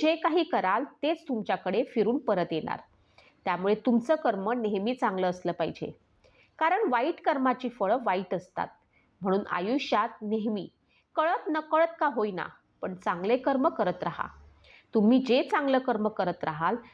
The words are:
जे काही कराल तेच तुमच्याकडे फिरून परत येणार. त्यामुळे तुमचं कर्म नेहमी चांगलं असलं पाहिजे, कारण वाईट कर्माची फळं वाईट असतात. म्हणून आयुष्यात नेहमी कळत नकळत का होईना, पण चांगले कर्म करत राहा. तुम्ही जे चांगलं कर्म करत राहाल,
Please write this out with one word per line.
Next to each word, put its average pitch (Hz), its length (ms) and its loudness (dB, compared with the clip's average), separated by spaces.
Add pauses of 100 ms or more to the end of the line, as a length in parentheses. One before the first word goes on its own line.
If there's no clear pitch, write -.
जे 320 160 4
काही 320 280 2
कराल 208 400 0 (180)
तेच 311 260 -2
तुमच्याकडे 208 560 -2
फिरून 233 340 0
परत 185 320 0
येणार. - 280 -4 (680)
त्यामुळे 185 300 2
तुमचं 233 400 2
कर्म 220 360 0
नेहमी 220 440 -2
चांगलं 190 360 0
असलं 180 220 -4
पाहिजे, - 460 -6 (600)
कारण 349 300 2
वाईट 254 320 0
कर्माची 262 480 0
फळं 208 360 0
वाईट 196 300 -2
असतात. 175 340 -6 (540)
म्हणून 196 280 0
आयुष्यात 226 580 0 (140)
नेहमी 214 460 -4 (460)
कळत 349 340 0
नकळत 311 400 2 (120)
का 302 60 2
होईना, 214 400 -2 (360)
पण 185 120 -6
चांगले 185 420 -2
कर्म 262 320 2
करत 180 340 -2
राहा. - 260 -6 (680)
तुम्ही 226 240 6
जे 262 240 2
चांगलं 277 360 2
कर्म 220 300 0
करत 180 360 -4
राहाल, 165 320 0 (180)